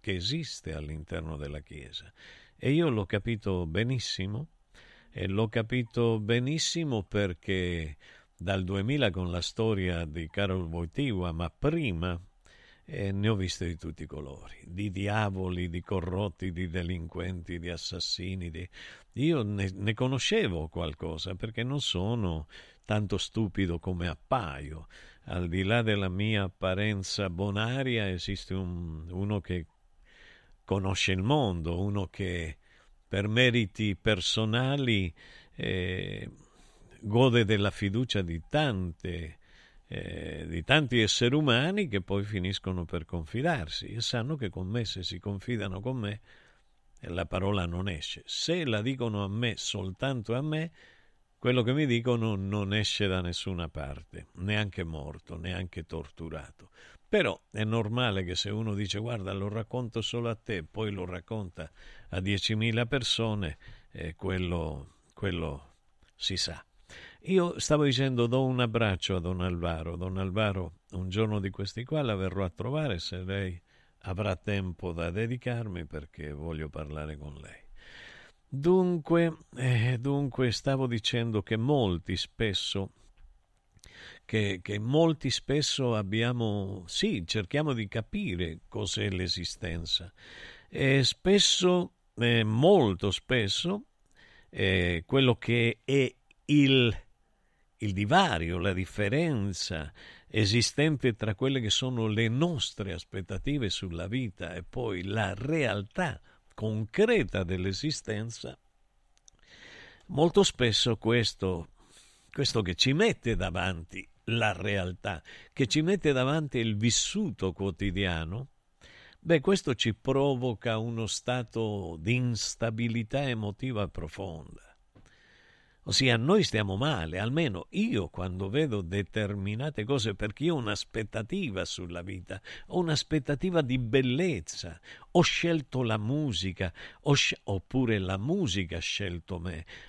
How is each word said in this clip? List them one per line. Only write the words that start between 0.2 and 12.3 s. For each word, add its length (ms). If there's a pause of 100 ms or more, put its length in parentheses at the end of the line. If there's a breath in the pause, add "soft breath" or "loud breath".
all'interno 640
della 240
Chiesa. 520 (440 loud breath)
E 160
io 160
l'ho 180
capito 640
benissimo, 800 (640 loud breath)
e 160
l'ho 200
capito 680
benissimo 840
perché 920 (400 loud breath)
dal 280
duemila 460
con 200
la 100
storia 680
di 200
Karol 380
Wojtyła, 640
ma 260
prima, 640 (680 soft breath)